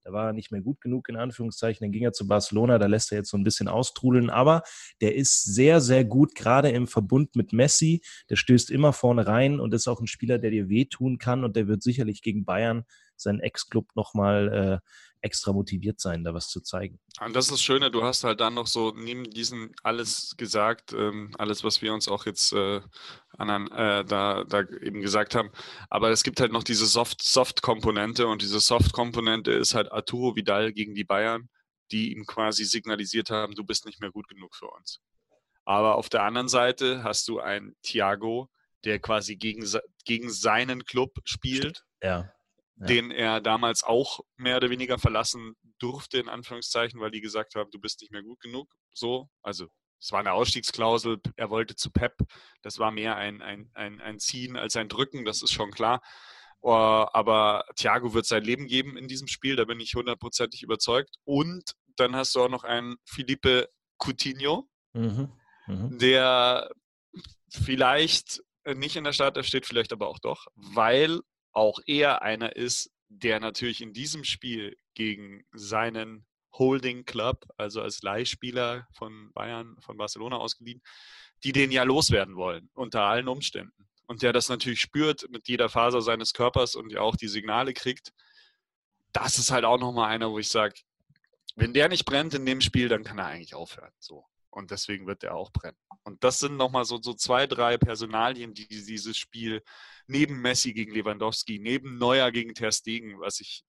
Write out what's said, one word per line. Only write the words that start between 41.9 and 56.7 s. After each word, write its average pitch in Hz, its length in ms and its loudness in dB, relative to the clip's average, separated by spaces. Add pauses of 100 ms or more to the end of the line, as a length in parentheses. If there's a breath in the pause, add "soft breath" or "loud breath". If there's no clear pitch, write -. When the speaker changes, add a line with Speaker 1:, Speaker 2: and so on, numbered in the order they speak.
Speaker 1:
Ja. 90 300 -2 (500)
Ja. 98 40 -10
Speaker 2:
den 120 260 0
er 113 300 -2
damals 113 420 0
auch 123 380 0 (160)
mehr 127 180 -2
oder 127 140 2
weniger 123 280 -2
verlassen 113 580 -2 (240)
durfte, 131 380 -6
in 117 120 -2
Anführungszeichen, 120 720 -6
weil 107 100 -4
die 110 80 -10
gesagt 107 360 -8
haben, 104 160 -6
„Du 104 80 -18
bist 104 200 -10
nicht 104 140 -20
mehr 101 100 -14
gut 117 160 -20
genug.“ 127 340 -14 (200)
So, 127 360 -6 (120)
also 92 260 -10 (340)
es - 120 -8
war 101 80 2
eine 101 100 0
Ausstiegsklausel, 113 880 0 (160)
er 110 140 -6
wollte 110 260 -2
zu - 160 -8
Pep, - 240 0 (460 soft breath)
das 104 180 -12
war 110 120 0
mehr 107 260 -4
ein, 104 240 -8
ein, 101 320 -14
ein, 104 260 -12
ein 107 180 -12
Ziehen 123 380 -6
als 113 220 -4
ein 110 100 -2
Drücken, 123 380 -4
das 107 160 -4
ist 110 100 0
schon 104 200 -2
klar. 117 300 0 (640 loud breath)
Äh, 123 60 2
aber 110 960 4 (100)